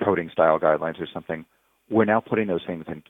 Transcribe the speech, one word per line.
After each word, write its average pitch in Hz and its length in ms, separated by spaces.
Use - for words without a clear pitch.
coding 87 280
style 80 280
guidelines 80 400
or 82 140
something, 80 320
we're 107 160
now 107 140
putting 110 280
those 87 200
things 82 200
in, 78 220